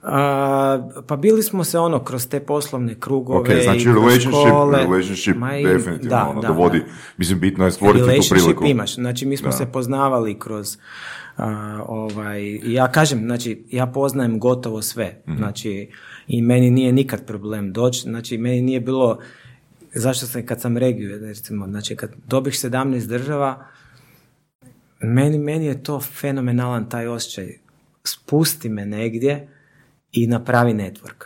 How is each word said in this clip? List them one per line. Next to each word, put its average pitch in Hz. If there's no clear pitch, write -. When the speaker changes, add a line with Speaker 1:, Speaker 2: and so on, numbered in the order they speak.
Speaker 1:
A, 139
pa 151
bili 214
smo 196
se, 165
ono, 165
kroz 127
te 143
poslovne 139
krugove 131
Speaker 2:
Ok, 120
znači -
Speaker 1:
i 120
kroz 120
Speaker 2:
relationship, 127
Speaker 1:
škole. 143
Speaker 2:
relationship 95
Speaker 1:
Ma 123
i 143
Speaker 2:
definitivno, 92
Speaker 1:
da, 113
Speaker 2:
ono, 71
Speaker 1:
da, -
Speaker 2:
dovodi, 82
Speaker 1:
da. -
Speaker 2:
mislim, 90
bitno 92
je 92
stvoriti 104
tu 123
Speaker 1:
Relationship 123
Speaker 2:
priliku. -
Speaker 1:
imaš, 113
znači, 123
mi 135
smo 139
Speaker 2:
Da. 135
Speaker 1:
se 131
poznavali 127
kroz, 104
a, 107
ovaj, 104
ja 127
kažem, 147
znači, 117
ja 127
poznajem 127
gotovo 120
sve, 110
Speaker 2:
Mhm. 80
Speaker 1:
znači, 104
i 120
meni 123
nije 127
nikad 131
problem 104
doći, 123
znači, 117
meni 123
nije 131
bilo, 127
zašto 127
sam, 120
kad 120
sam 120
regiju, 104
recimo, 107
znači, 104
kad -
dobiš 131
sedamnaest 127
država, 135
meni, 135
meni 151
je 127
to 147
fenomenalan 123
taj 117
osjećaj, 113
spusti -
me 104
negdje 117
i 117
napravi 120
network. -